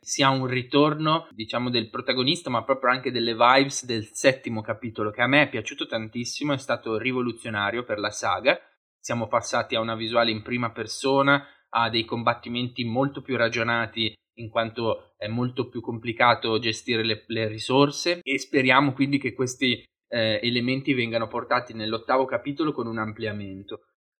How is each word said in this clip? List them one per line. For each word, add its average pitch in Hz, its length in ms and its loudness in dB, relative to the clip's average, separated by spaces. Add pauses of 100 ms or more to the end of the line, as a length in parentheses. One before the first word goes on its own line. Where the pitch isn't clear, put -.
si - 200 -2
ha 135 60 8
un 135 180 2
ritorno, 147 840 2
diciamo, 120 400 -4
del 113 180 0
protagonista, 127 640 -2
ma 117 140 0
proprio 131 260 2
anche 127 200 0
delle 117 220 0
vibes 127 540 4
del 113 260 -2
settimo 120 480 0
capitolo, 110 500 -4
che 120 120 -2
a 120 40 2
me 143 180 6
è - 40 -2
piaciuto - 380 -8
tantissimo, 120 640 -4
è 135 60 -2
stato 113 400 -4
rivoluzionario 117 840 -2
per 107 140 -4
la 104 120 -2
saga. 110 500 0 (400)
Siamo 117 260 -4
passati 117 480 -2
a 113 60 0
una 113 140 -2
visuale 113 360 2
in 107 120 -2
prima 120 280 -2
persona, 139 760 2 (240)
a 117 180 2
dei 117 160 0
combattimenti 120 800 -4
molto 135 380 -2
più 123 160 -4
ragionati, 117 760 0 (220)
in 113 160 -12
quanto 113 640 -2
è 104 120 -8
molto 123 420 -2
più 120 100 -8
complicato 117 800 2
gestire 113 460 -2
le, 110 240 -2
le 113 200 -2
risorse, 143 760 2
e 135 160 -2
speriamo 135 540 4
quindi 139 240 2
che 127 160 -2
questi, 123 500 0 (260)
eh, 110 340 0
elementi 123 500 0
vengano 117 340 0
portati 123 460 -2
nell'ottavo 113 540 0
capitolo 143 460 -2
con 117 140 -4
un 113 120 -6
ampliamento. 104 880 -8 (340)